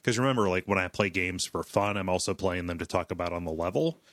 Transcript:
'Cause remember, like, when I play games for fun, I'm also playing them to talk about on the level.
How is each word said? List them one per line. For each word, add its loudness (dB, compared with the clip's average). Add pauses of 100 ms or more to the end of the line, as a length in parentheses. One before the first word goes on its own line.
'Cause 2
remember, 4
like, 2
when 2
I 0
play 0
games -2
for -4
fun, 0
I'm -2
also 0
playing -2
them -4
to -6
talk -2
about -2
on -4
the -4
level. 0 (120)